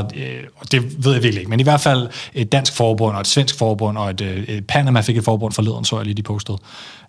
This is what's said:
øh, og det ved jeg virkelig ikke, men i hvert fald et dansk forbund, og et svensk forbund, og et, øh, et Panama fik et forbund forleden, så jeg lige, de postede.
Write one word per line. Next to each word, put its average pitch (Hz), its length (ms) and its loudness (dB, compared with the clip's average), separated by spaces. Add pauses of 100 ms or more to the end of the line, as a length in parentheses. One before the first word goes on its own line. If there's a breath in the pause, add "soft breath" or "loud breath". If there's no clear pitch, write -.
(160)
øh, 135 100 -8 (300)
og - 160 -14
det 131 340 0
ved 135 80 6
jeg 120 100 2
virkelig 104 180 2
ikke, 92 80 -8
men 113 100 2
i 131 40 4
hvert 143 180 4
fald 127 260 2 (260 loud breath)
et 113 180 -2
dansk 135 220 2
forbund, 110 420 2
og 98 60 -2
et 101 60 -4
svensk 135 300 2
forbund, 107 400 0
og 104 120 -2
et, 92 120 -6
øh, 95 220 -4
et 104 240 -6
Panama 135 340 4
fik 113 160 2
et 110 60 2
forbund 110 300 0
forleden, 113 320 0
så 113 120 -2
jeg 107 80 -4
lige, 104 100 -2
de 104 80 -4
postede. 104 340 -6 (520 loud breath)